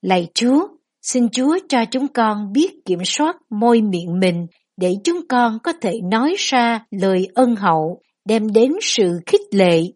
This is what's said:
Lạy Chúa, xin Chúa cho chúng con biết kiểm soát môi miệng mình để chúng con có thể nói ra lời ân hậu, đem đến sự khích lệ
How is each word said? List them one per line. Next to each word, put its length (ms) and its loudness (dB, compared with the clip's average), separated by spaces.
Lạy 320 0
Chúa, 340 2
xin 260 0
Chúa 300 0
cho 220 0
chúng 180 -2
con 440 -2
biết 320 -2
kiểm 200 -2
soát 320 -2
môi 300 2
miệng 400 -2
mình 260 0
để 280 0
chúng 240 -2
con 340 0
có 180 -4
thể 200 -4
nói 280 0
ra 520 -2
lời 440 0
ân 220 2
hậu, 440 0
đem 280 -2
đến 200 4
sự 440 0
khích 280 0
lệ 280 4